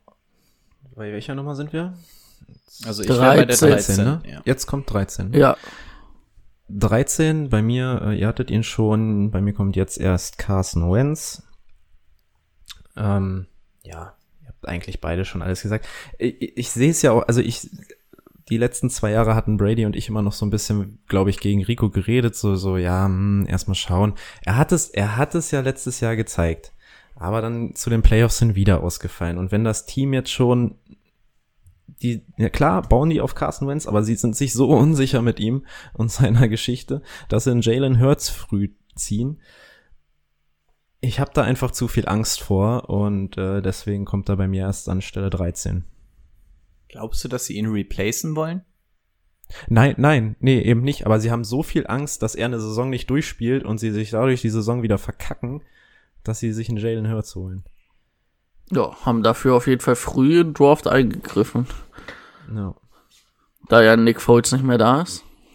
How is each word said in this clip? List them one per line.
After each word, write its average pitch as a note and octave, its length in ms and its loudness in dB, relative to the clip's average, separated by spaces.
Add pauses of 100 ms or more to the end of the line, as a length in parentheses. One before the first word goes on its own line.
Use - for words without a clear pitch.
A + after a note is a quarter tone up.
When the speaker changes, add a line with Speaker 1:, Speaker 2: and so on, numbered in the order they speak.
(960)
Speaker 1:
Bei G#2+ 160 -10
welcher G#2 240 -8
Nummer C#3 200 -8
sind C#3+ 180 -8
wir? F3 240 -6 (880)
Speaker 2:
Also G#2+ 180 -6
ich F#2 60 -2
wär B2+ 80 4
bei C3 280 8
der B2 120 2
Speaker 3:
Dreizehn. D3+ 120 6
Speaker 2:
dreizehn, G2+ 360 2
Speaker 1:
Ne? D3+ 200 0
Speaker 2:
ja. - 200 -16
Speaker 1:
Jetzt C3 200 0
kommt - 260 -6
dreizehn, G2 400 -4
ne? B2+ 80 2
Speaker 3:
Ja. C3+ 180 6 (1120)
Speaker 1:
Dreizehn C3+ 800 0
bei G#2+ 120 2
mir, B2 440 0
äh, G#2 140 0
ihr G2+ 80 0
hattet A#2 220 -4
ihn A2 140 0
schon, G#2+ 680 0
bei F#2+ 100 0
mir G2+ 120 0
kommt G2 220 -2
jetzt F#2+ 240 -2
erst - 380 0
Carson F2+ 540 -2
Wentz. C#3 520 -2 (1500)
Ähm, F#2+ 520 -2 (360)
ja, F2 320 -18 (260)
ihr D3 60 -20
habt - 200 -18
eigentlich - 340 -8
beide F2 240 -4
schon - 160 -8
alles F#2 200 -4
gesagt. G#2+ 260 -4 (300)
Ich, - 240 -4
ich, - 160 -8
ich B2 140 -6
seh's D3 300 2
ja C3+ 100 6
auch, A#2 160 4
also A#2 140 4
ich, - 280 -4 (800)
die A2+ 80 0
letzten B2 320 -2
zwei G#2+ 220 -2
Jahre A2 240 2
hatten G#2+ 220 0
Brady G#2+ 280 2
und G#2+ 100 -2
ich - 120 -8
immer G#2+ 140 -4
noch G2+ 120 0
so - 120 -4
ein G2+ 40 0
bisschen, G#2 580 -2
glaub F#2+ 200 2
ich, G2 120 0
gegen G2+ 240 0
Rico A#2 260 0
geredet, A#2 460 0
so, G2+ 200 0
so, F#2 220 -2
ja, F2+ 280 0
hm, G2 420 0
erst - 200 -2
mal F#2+ 80 -2
schauen. G2+ 380 0 (300)
Er G#2 120 -2
hat D3 160 2
es, - 180 0
er G#2 280 -2
hat D3 180 -2
es E3 160 -4
ja C#3 100 -2
letztes B2+ 380 -6
Jahr A2+ 160 -2
gezeigt. E2+ 560 -4 (440)
Aber G2+ 260 -4
dann A#2 340 -6
zu - 140 -6
den A2+ 120 2
Playoffs A2+ 380 4
hin A2+ 160 2
wieder F#2+ 280 4
ausgefallen. E2+ 540 -6
Und F#2 140 -4
wenn G#2+ 120 0
das A2 220 -2
Team C3+ 280 -2
jetzt C3 180 -4
schon, B2 460 2 (1200)
die, A#2+ 240 -4 (120)
ja - 120 0
klar, E3+ 320 2
bauen C#3+ 280 2
die D#3+ 120 0
auf - 140 -4
Carson C#3+ 340 -4
Wentz, D3+ 180 -6
aber G#2 160 2
sie A2 120 0
sind A2+ 200 -2
sich C3 160 -2
so B2 180 2
unsicher C3+ 520 4
mit A#2 180 0
ihm A#2+ 260 -2 (280)
und A2 180 -2
seiner A#2+ 380 4
Geschichte, B2 520 -4 (280)
dass - 160 0
sie C3 60 2
einen A#2+ 100 2
Jalen B2 400 2
Hurts C3+ 280 2
früh - 420 -4 (240)
ziehen. C#3+ 460 -4 (1600)
Ich B2+ 220 -4
hab - 120 -6
da C#3+ 100 2
einfach A#2+ 280 -2
zu - 160 -4
viel - 180 -2
Angst - 360 -2
vor G#2 480 0
und, G2+ 480 -2
äh, F#2+ 240 -2
deswegen G2+ 420 -4
kommt G2 240 -4
er G2+ 80 0
bei F#2+ 140 0
mir F#2+ 140 -2
erst F#2+ 260 -6
an F#2 120 -2
Stelle G2 280 -6
dreizehn. F2 560 -4 (1040)
Speaker 2:
Glaubst - 340 -8
du, B2 60 -10
dass B2 160 -6
sie - 100 -10
ihn G#2+ 120 -4
replacen G#2+ 680 -4
wollen? D#3+ 300 -6 (1040)
Speaker 1:
Nein, A#2 280 4
nein, B2 440 2
nee, C3 180 4
eben A#2 220 2
nicht. C#3 240 -4
Aber G#2+ 160 4
sie A2+ 100 -2
haben A#2 140 -4
so B2+ 180 -4
viel - 240 -4
Angst, C#3 360 -6
dass A2 120 -6
er A#2 120 -4
eine A#2+ 120 -4
Saison A2 300 -4
nicht B2+ 200 -6
durchspielt C3 540 -2
und A2 140 -4
sie A2 140 -4
sich G#2+ 180 -4
dadurch B2 320 0
die A2+ 80 -2
Saison A2+ 340 -2
wieder G#2 140 2
verkacken, - 680 -10 (600)
dass A2 160 -6
sie A2+ 140 -2
sich A2+ 160 -6
einen A2 100 -4
Jalen A2 320 -2
Hurts A2 240 -6
holen. F#2 280 -10 (1080)
Speaker 3:
Ja, A#2+ 240 0 (100)
haben A#2 160 2
dafür A2+ 320 4
auf B2 140 4
jeden B2+ 140 2
Fall B2 140 2
früh C#3+ 460 2
in D#3+ 140 0
Draft D3 320 4
eingegriffen. A#2+ 800 0 (840)
Speaker 1:
Ja. G2+ 220 -8 (960)
Speaker 3:
Da A2+ 140 10
ja A2 120 10
Nick A2+ 240 4
Foles A#2+ 320 4
nicht C3 120 0
mehr B2 160 4
da B2+ 240 4
ist. - 200 -10 (320)